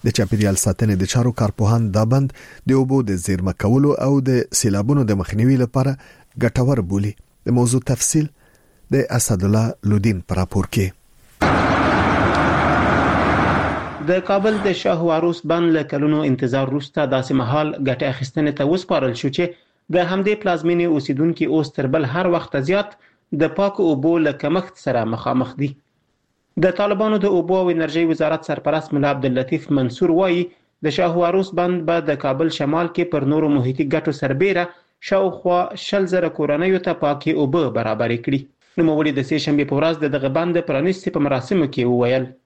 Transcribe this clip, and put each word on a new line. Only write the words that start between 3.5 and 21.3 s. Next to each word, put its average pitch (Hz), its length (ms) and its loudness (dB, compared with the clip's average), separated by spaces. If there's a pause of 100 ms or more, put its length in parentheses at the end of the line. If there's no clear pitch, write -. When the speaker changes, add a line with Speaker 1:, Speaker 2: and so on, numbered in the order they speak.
Speaker 1:
کولو 139 300 4 (120)
او 139 60 2 (160)
د - 20 0 (300)
سیلابونو 117 500 2
د 101 120 2
مخنیوي 117 400 2
لپاره 131 300 0 (520)
ګټور 123 360 2 (120)
بولي. 101 220 0 (320)
د - 40 -2 (100)
موضوع 123 220 2 (100)
تفصیل 151 360 0 (680)
د - 0 - (220)
اسدالله 107 480 2 (280)
لودین 101 340 2
په 95 140 -4
راپور 95 240 0 (100)
کې. 98 100 2 (3250)
Speaker 2:
د 185 180 2
کابل 202 380 0
د 180 160 0
شاه 180 260 0
واروس 170 300 0 (160)
بند 170 120 2 (120)
له 147 40 -2 (120)
کلونو 151 340 2
انتظار 131 400 0
وروسته 143 460 -2
داسې 127 160 -2 (100)
مهال 147 340 0
ګټې 135 380 -2
اخیستنې 147 480 -2
ته - 80 2
وسپارل 160 500 0
شو 139 160 -2
چې 175 100 0 (440)
د 156 80 0 (160)
همدې 196 280 0
پلازمینې 175 520 0
اوسیدونکي 151 520 0 (120)